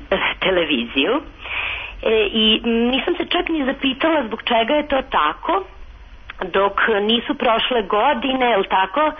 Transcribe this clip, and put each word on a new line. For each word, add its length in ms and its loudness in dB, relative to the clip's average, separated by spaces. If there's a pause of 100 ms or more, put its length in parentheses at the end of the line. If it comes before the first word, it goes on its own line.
(120)
e, 60 2 (220)
televiziju. 720 0 (920)
E, 100 2 (180)
i 340 4
nisam 520 2
se 80 -2
čak 240 -2
ni 160 0
zapitala 600 0
zbog 160 -8
čega 300 2
je 140 0
to 140 0
tako, 600 0 (920)
dok 240 2 (240)
nisu 320 0
prošle 480 2
godine, 640 0
jel 180 4
tako, 560 0